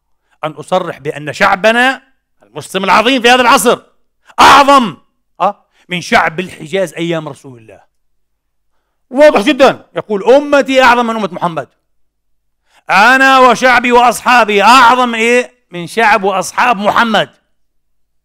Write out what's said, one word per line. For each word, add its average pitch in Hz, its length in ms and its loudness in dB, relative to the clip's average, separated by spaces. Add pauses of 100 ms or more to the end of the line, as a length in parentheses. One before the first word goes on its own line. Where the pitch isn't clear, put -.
(440)
أن 156 60 -6
أصرح 165 480 -6
بأن 143 340 -12
شعبنا 220 720 0 (400)
المسلم 139 420 -10
العظيم 214 380 0
في 240 80 2
هذا 254 120 2
العصر 233 400 0 (580)
أعظم، 269 560 4 (440)
آه، 202 260 -6 (220)
من 175 120 -8
شعب 170 400 -2
الحجاز 175 540 -8
أيام 165 340 -6
رسول 131 300 -20
الله". 104 220 -20 (1300)
واضح 277 300 2
جدًا، 254 460 0 (100)
يقول: 190 280 -8
"أمتي 269 580 2
أعظم 240 240 2
من 226 100 -6
أمة 202 160 -6
محمد. 156 360 -8 (1200)
أنا 262 480 4
وشعبي 247 540 2
وأصحابي 226 680 0
أعظم 240 520 4
إيه؟ 240 400 -2 (160)
من 175 160 -12
شعب 214 380 -2
وأصحاب 196 520 -2
محمد". 208 540 -2 (960)